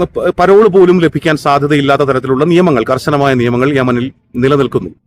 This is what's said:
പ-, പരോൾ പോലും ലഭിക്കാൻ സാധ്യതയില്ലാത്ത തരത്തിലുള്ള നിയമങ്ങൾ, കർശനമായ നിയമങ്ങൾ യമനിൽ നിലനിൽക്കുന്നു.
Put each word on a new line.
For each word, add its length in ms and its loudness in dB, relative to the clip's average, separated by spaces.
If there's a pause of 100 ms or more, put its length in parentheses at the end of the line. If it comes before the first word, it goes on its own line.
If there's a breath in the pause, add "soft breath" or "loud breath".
പ-, 360 -4
പരോൾ 280 4
പോലും 340 2
ലഭിക്കാൻ 360 -2
സാധ്യതയില്ലാത്ത 640 0
തരത്തിലുള്ള 440 -2
നിയമങ്ങൾ, 380 2
കർശനമായ 500 -2
നിയമങ്ങൾ 400 0
യമനിൽ 380 -2 (240)
നിലനിൽക്കുന്നു. 540 -2 (180)